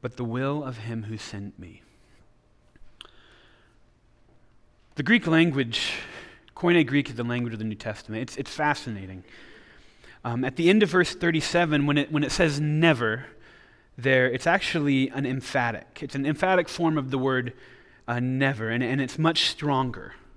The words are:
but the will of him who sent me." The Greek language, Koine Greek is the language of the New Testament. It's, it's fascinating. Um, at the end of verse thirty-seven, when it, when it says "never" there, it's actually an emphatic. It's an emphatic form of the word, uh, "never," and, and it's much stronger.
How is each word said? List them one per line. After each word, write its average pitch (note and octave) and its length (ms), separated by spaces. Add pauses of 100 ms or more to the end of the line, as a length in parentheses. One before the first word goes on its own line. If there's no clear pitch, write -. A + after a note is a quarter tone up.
but A#2+ 140
the B2 80
will C3+ 380
of B2+ 160
him A2+ 260
who A2 120
sent G2+ 420
me." F2 240 (3250)
The C#3+ 80
Greek G3 240
language, C#3+ 640 (640)
Koine F3 280
Greek C3+ 240
is A#2+ 60
the A#2+ 80
language A#2+ 300
of G#2+ 80
the A2 40
New G#2+ 120
Testament. A2 460
It's, A#2+ 140
it's C#3 140
fascinating. G2+ 720 (1000)
Um, A#2 200
at B2+ 120
the E3+ 120
end G#3 140
of F3+ 80
verse F3 240
thirty-seven, D#3+ 720
when C#3+ 100
it, C#3+ 140
when D3+ 140
it C3 80
says D3+ 260
"never" D3+ 680 (720)
there, B2+ 320
it's B2+ 200
actually C#3+ 600
an C3+ 140
emphatic. B2+ 800
It's C#3+ 140
an C#3 100
emphatic F3+ 420
form D#3+ 300
of C3 140
the C#3 60
word, B2+ 340 (560)
uh, A#2+ 100
"never," B2+ 520
and, A#2+ 120
and B2+ 180
it's C3 200
much E3 280
stronger. C3 680 (220)